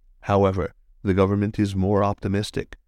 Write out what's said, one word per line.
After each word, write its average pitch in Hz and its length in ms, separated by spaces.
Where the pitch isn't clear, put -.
However, 98 520
the 98 80
government 98 460
is 98 160
more 98 260
optimistic. 101 760